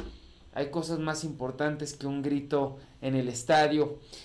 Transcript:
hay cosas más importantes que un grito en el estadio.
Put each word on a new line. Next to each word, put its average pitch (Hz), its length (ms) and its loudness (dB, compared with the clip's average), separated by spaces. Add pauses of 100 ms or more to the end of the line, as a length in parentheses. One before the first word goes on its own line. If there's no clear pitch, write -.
(540)
hay 143 160 -2
cosas 165 300 -2
más 156 240 -2
importantes 147 720 -4
que 139 120 -8
un 139 160 -2
grito 139 540 0 (240)
en 135 160 0
el 127 120 2
estadio. 151 720 4 (260)